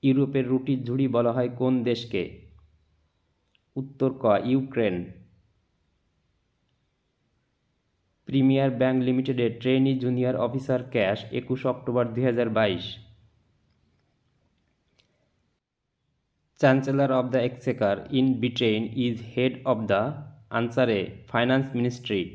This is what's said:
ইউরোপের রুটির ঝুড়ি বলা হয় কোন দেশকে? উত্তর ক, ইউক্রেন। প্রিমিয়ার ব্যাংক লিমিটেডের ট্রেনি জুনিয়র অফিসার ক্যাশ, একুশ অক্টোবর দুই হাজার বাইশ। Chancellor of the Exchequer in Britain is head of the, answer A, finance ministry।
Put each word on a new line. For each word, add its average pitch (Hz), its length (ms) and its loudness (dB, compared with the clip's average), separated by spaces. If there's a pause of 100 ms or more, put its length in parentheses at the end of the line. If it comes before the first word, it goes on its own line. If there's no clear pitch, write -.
ইউরোপের 135 480 2
রুটির 131 360 0
ঝুড়ি 131 180 0 (100)
বলা 120 200 4
হয় 123 240 0
কোন 127 140 2 (160)
দেশকে? 107 340 -2 (1500)
উত্তর 135 340 -2 (120)
ক, - 20 -10 (280)
ইউক্রেন। 117 460 0 (3250)
প্রিমিয়ার 135 520 4
ব্যাংক 131 180 2 (100)
লিমিটেডের 127 440 0 (100)
ট্রেনি 131 380 2
জুনিয়র 123 360 0 (100)
অফিসার 127 360 -2 (120)
ক্যাশ, 107 260 2 (200)
একুশ 127 260 -6
অক্টোবর 123 480 -2
দুই 123 160 -2
হাজার 117 280 0
বাইশ। 98 280 0 (3750)
Chancellor 135 580 4
of 123 140 0
the 131 140 2
Exchequer 107 500 -2 (220)
in 131 60 4 (160)
Britain 117 400 0 (240)
is 120 100 -2 (180)
head 127 200 0 (180)
of 117 60 2 (140)
the, 98 100 4 (580)
answer 117 300 0
A, 101 120 2 (300)
finance 131 460 2
ministry। 120 440 -2 (140)